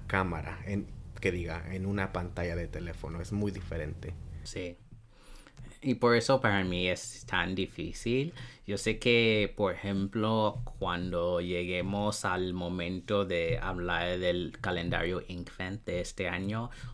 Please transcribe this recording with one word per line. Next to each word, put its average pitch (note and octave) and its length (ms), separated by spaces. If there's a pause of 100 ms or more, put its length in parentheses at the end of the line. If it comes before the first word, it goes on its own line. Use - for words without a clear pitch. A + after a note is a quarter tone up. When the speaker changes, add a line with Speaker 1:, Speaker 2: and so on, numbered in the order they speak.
Speaker 1:
cámara, F2+ 600
en, G2+ 200 (340)
que F#2 120
diga, E2 320 (100)
en F#2+ 120
una G2 260
pantalla F2 420
de E2+ 140
teléfono, E2 540
es F2 100
muy G#2 180
diferente. E2+ 640 (320)
Speaker 2:
Sí. F2+ 320 (1080)
Y C3 140
por A#2+ 200
eso B2+ 240
para G2+ 240
mí F2+ 240
es - 380
tan F#2 280
difícil. B2 800 (340)
Yo G2+ 100
sé - 220
que, A2+ 580
por F#2+ 180
ejemplo, G#2 840 (200)
cuando F2 600
lleguemos F2+ 840
al F#2 300
momento F2+ 680
de E2+ 340
hablar F2 600
del F2+ 420
calendario F2 680
Inkfest F#2 580
de F2 140
este F2+ 280
año, G#2 420 (240)